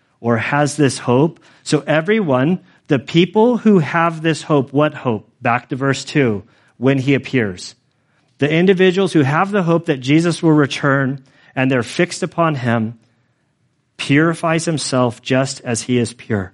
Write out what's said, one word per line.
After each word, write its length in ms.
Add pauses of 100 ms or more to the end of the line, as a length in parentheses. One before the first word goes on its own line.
(200)
or 180
has 380
this 220
hope. 420 (220)
So 240
everyone, 760 (280)
the 100
people 600
who 200
have 440
this 200
hope, 300
what 220
hope? 360 (100)
Back 280
to 80
verse 280
two, 380 (360)
when 200
he 160
appears. 600 (640)
The 140
individuals 600
who 100
have 300
the 100
hope 240
that 120
Jesus 440
will 100
return 680 (320)
and 160
they're 140
fixed 400
upon 320
him, 420 (960)
purifies 680
himself 580
just 380
as 220
he 160
is 140
pure. 420